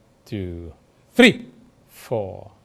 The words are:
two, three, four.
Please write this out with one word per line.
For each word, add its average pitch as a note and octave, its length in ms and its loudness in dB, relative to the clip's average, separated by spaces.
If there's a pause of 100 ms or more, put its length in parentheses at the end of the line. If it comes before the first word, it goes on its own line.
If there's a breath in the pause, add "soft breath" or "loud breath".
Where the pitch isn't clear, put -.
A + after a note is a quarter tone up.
(260)
two, F2 460 -10 (420)
three, - 360 6 (380)
four. - 760 -10